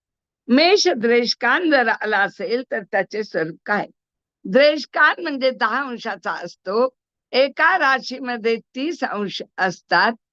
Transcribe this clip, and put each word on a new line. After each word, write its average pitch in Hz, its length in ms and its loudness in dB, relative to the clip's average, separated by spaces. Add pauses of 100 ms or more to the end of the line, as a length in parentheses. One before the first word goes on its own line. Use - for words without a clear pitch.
(480)
मेष 339 400 4
द्रेष्कान 240 840 0
जर 254 180 4
आला 214 300 -2
असेल 196 440 -2 (100)
तर - 100 -6
त्याचे 202 400 -4
स्वरूप 165 340 -6 (100)
काय? 208 200 -2 (580)
द्रेष्कान 302 760 2
म्हणजे 269 280 -2
दहा 240 380 -4
अंशाचा 208 440 -8
असतो. 190 640 -4 (360)
एका 311 460 2
राशीमध्ये 247 800 -2
तीस 269 480 -6
अंश 202 380 -4 (160)
असतात. 185 540 2 (200)